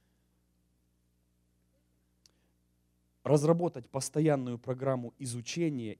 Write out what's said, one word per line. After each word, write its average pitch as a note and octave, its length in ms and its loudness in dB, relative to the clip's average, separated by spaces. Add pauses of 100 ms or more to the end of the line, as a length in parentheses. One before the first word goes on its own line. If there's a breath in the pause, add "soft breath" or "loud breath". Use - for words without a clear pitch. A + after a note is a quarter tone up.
(3250)
Разработать D3+ 640 2
постоянную C3+ 720 0
программу B2+ 600 -4
изучения B2 800 -4